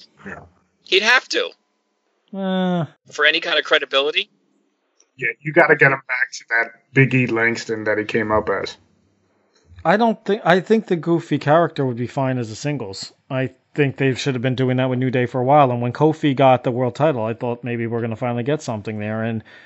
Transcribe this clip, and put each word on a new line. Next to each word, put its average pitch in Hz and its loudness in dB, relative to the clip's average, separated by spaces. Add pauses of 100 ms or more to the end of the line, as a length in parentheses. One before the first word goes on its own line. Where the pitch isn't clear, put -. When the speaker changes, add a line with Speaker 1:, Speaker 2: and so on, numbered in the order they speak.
(260)
Speaker 1:
Yeah. - -14 (440)
Speaker 2:
He'd 190 2
have 240 2
to. 90 -4 (840)
Speaker 3:
Uh, 185 0 (240)
Speaker 2:
For 147 0
any 160 4
kind 165 -2
of 143 0
credibility. 151 0 (880)
Speaker 1:
Yeah, 120 -4 (120)
you 151 -8
gotta 156 4
get 143 6
him 135 -4
back 127 -4
to - -14
that 117 -2 (200)
Big 131 4
E 127 2
Langston 113 -2
that 107 -2
he 107 -2
came 107 -4
up 107 0
as. - -6 (1080)
Speaker 3:
I 170 4
don't 220 0
think, 202 -2
I 175 4
think 214 2
the 185 0
goofy 160 0
character 151 2
would 123 -2
be 117 -4
fine 131 -2
as 117 -6
a 107 -12
singles. 120 -8 (180)
I 131 -4 (220)
think 139 0
they 135 2
should 135 -2
have 123 -4
been 127 0
doing 127 0
that 131 0
with 123 -2
New 131 0
Day 123 0
for 127 -4
a 123 0
while. 139 6
And 120 -2
when 120 -2
Kofi 151 2
got 131 6
the 135 -2
world 123 -2
title, 139 0
I 113 -2
thought 120 -6
maybe 120 -4
we're 117 -4
gonna 117 -4
finally 120 -2
get 143 -2
something 107 -8
there. 107 -4
And 113 -4 (240)